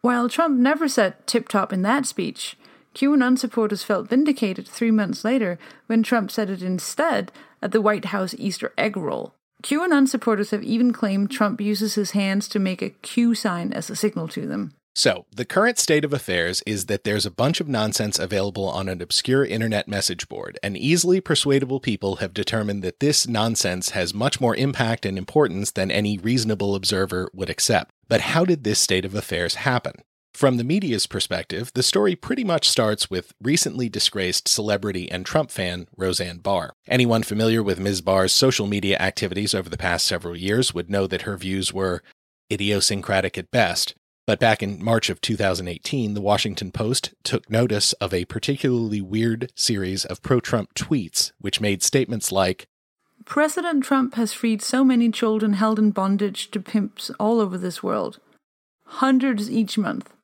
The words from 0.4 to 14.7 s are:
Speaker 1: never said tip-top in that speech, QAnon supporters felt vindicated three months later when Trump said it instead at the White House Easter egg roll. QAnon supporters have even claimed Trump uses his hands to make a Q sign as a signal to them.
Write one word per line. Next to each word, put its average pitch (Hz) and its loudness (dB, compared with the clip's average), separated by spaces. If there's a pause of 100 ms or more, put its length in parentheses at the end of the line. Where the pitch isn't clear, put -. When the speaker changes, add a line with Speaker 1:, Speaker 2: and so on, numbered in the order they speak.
Speaker 1:
never 285 4
said 202 0
tip-top 214 0
in 190 -2
that 254 2
speech, - -6 (380)
QAnon 262 4
supporters 214 0
felt 185 -2
vindicated 254 2
three - 0
months 202 2
later 214 0 (280)
when 226 4
Trump 220 0
said 214 -2
it 185 -6
instead 196 -2 (300)
at 196 -4
the 220 4
White 208 2
House 190 -4
Easter - -4
egg 202 0
roll. 151 -6 (280)
QAnon 294 4
supporters 214 0
have 208 -2
even 233 2
claimed 196 0
Trump 208 0
uses 208 0
his 202 -2
hands 196 0
to - -2
make 185 0
a 190 -4
Q - 0
sign 175 -2
as - -8
a 196 -8
signal 180 -2
to - -8
them. 92 -6 (220)